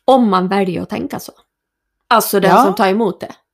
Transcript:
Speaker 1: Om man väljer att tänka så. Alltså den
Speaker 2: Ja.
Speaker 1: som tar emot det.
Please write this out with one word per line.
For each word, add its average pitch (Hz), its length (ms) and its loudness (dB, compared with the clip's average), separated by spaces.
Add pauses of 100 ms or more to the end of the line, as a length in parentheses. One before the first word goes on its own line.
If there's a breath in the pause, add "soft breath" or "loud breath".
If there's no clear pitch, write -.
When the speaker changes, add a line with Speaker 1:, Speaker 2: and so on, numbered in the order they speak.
Speaker 1:
Om 247 260 4
man 185 180 0
väljer 196 340 -2
att - 80 -12
tänka 208 300 -10
så. - 120 -18 (760)
Alltså 214 320 0
den 190 100 2
Speaker 2:
Ja. 220 140 4
Speaker 1:
som 294 100 0
tar 196 140 0
emot 202 320 -2
det. - 140 -16 (200)